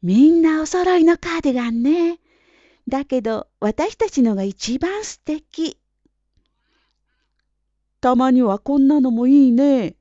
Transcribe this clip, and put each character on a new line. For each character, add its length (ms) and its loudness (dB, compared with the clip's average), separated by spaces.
「み 260 4
ん 140 4
な 180 0
お 60 -6
揃 320 0
い 60 4
の 120 4
カ 220 -8
ー 20 -6
デ 120 -2
ィ 20 -2
ガ 160 -4
ン 120 -4
ね。 380 0
だ 200 -6
け 160 -4
ど、 260 -6
私 360 -4
た 140 -4
ち 120 0
の 120 2
が 100 -4
一 340 -8
番 260 -6
素 160 -16
敵。」 580 -8
「た 120 2
ま 160 0
に 120 2
は 160 0
こ 200 -4
ん 80 4
な 140 2
の 100 0
も 160 -2
い 220 6
い 40 2
ね。」 480 0